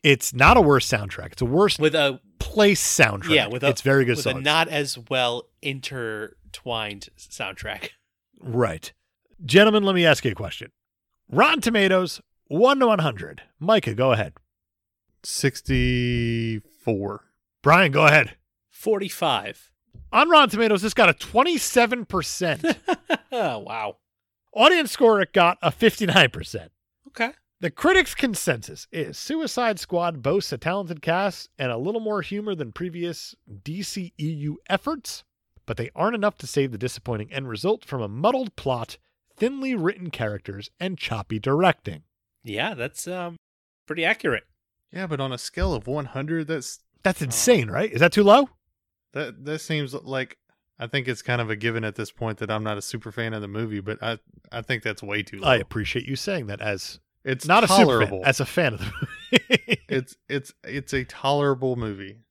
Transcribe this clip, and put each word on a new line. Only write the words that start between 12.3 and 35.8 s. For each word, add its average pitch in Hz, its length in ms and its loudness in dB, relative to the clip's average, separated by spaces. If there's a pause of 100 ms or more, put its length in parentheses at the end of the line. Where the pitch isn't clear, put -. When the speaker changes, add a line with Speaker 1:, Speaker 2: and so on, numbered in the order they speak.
Speaker 1:
one 247 320 4
to 254 80 4
one 208 140 2
hundred. 101 420 -6 (160)
Micah, 180 360 2
go 127 180 2
ahead. 104 220 0 (1400)
Speaker 3:
Sixty-four. 117 1500 -2 (380)
Speaker 1:
Brian, 165 300 6
go 151 140 4
ahead. 143 300 4 (340)
Speaker 2:
Forty-five. 175 1000 -4 (420)
Speaker 1:
On 285 160 4
Rotten 294 220 8
Tomatoes, 208 320 2
this 214 120 -2
got 202 140 6
a 160 60 4
twenty-seven 247 920 2
percent. 165 640 -4
Speaker 2:
<laughs> - 160 -4 (460)
Wow. 117 640 -6 (580)
Speaker 1:
Audience 302 380 4
score, 220 280 4
it - 140 -2
got 180 260 6
a 165 100 2
fifty-nine 190 600 4
percent. - 420 -12 (360)
Speaker 2:
Okay. 233 240 -4 (280)
Speaker 1:
The 175 100 -4
critics' 370 440 2
consensus 170 760 -4
is 147 280 -8
Suicide 247 600 -4
Squad 170 440 -4
boasts 165 300 -2
a 123 60 -8
talented 170 440 -6
cast 180 560 -2
and 131 120 -4
a 117 60 -4
little 202 240 -4
more 214 220 -4
humor 202 320 -8
than 135 180 -8
previous 170 640 -10 (300)
D 175 180 -8
C 180 360 -10
E 151 120 -6
U 147 280 -6 (120)
efforts, 277 520 -6 (440)
but 113 100 -8
they 117 180 -8